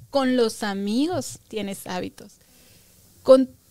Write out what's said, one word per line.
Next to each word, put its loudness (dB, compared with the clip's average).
con 0
los 0
amigos, -4
tienes -10
hábitos. -10
Con 6